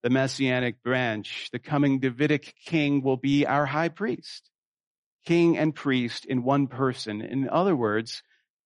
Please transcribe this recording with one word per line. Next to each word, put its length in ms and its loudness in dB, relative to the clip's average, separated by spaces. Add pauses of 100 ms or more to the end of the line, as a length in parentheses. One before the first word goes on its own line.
the 60 -2
messianic 720 0
branch. 680 -4
The 60 -8
coming 400 2
Davidic 560 -2 (100)
king 380 0
will 160 0
be 260 2
our 220 0
high 240 -2
priest. 580 -8 (760)
King 320 4
and 160 2
priest 500 -2
in 180 -2
one 260 2
person. 520 -2
In 300 -4
other 260 2
words, 460 -2 (440)